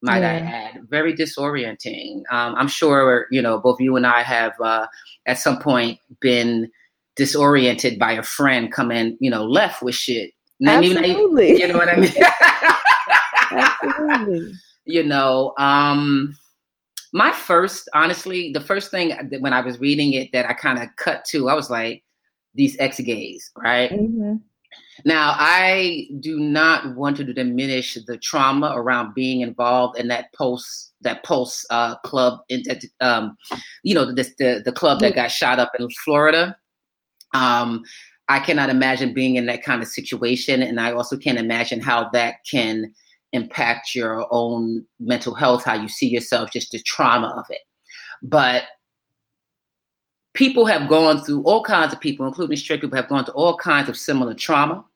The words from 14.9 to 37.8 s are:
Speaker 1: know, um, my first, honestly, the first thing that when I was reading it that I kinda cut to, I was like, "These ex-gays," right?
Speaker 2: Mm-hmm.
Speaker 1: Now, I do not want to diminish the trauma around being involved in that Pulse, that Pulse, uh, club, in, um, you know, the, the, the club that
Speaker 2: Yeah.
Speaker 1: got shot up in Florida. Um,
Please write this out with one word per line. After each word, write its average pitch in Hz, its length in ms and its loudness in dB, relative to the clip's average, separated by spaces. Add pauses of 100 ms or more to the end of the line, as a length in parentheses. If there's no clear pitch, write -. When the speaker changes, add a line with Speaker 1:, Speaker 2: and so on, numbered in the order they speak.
Speaker 1:
know, 135 560 2
um, 143 760 2 (800)
my 247 180 4
first, 185 640 0
honestly, 175 580 0
the 147 100 -4
first 196 300 -4
thing 175 180 -2
that 139 320 -10
when 131 120 -2
I 127 80 2
was 123 180 -8
reading 143 340 2
it 131 200 -4
that 123 160 2
I 123 40 -2
kinda 123 440 -4
cut - 280 -6
to, 135 240 -2
I 143 40 4
was 151 160 -2
like, 117 340 -6 (500)
"These 139 260 2
ex-gays," 120 760 -6
right? 123 340 0
Speaker 2:
Mm-hmm. 214 440 -2 (680)
Speaker 1:
Now, 151 320 2
I 180 680 2 (120)
do 156 200 -8
not 151 560 2
want 143 220 -2
to 135 160 -8
diminish 127 640 -4 (100)
the 117 100 -10
trauma 139 580 0
around 120 380 -2
being 131 280 -2
involved 123 560 0
in 117 120 -4
that - 240 -6
Pulse, - 580 -6 (100)
that 117 220 -6
Pulse, - 460 -2
uh, 117 300 -2
club, 123 400 0 (100)
in, 127 140 -6 (360)
um, 113 380 -2 (460)
you 202 120 0
know, 143 100 4
the, 127 320 -4
the, 123 280 0
the 123 80 -2
club 143 280 2
that 123 100 4
Speaker 2:
Yeah. 123 120 0
Speaker 1:
got 117 80 -2
shot 127 280 0
up 120 200 2
in 120 100 -6 (140)
Florida. 156 520 4 (800)
Um, 120 500 2 (460)